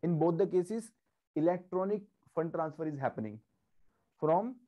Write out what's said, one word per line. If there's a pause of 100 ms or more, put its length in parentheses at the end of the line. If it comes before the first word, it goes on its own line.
In
both
the
cases, (460)
electronic (320)
fund
transfer
is
happening (800)
from (120)